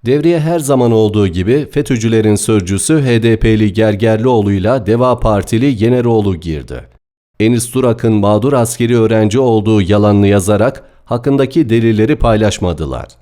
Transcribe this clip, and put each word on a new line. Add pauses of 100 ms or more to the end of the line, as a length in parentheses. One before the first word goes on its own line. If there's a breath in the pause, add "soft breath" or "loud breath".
Devreye
her
zaman
olduğu
gibi
fetücülerin
sözcüsü
H
D
P'li
Gergerlioğlu'yla
Deva
Partili
Yeneroğlu
girdi. (580)
Enis
Durak'ın
mağdur
askeri
öğrenci
olduğu
yalanını
yazarak (220 soft breath)
hakkındaki
delilleri
paylaşmadılar. (140)